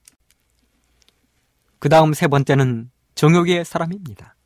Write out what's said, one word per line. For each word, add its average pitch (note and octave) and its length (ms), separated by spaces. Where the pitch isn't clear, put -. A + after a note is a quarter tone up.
그 - 100
다음 D#3 240
세 D#3+ 160
번째는 C3+ 640
정욕의 E3+ 500
사람입니다. E3 800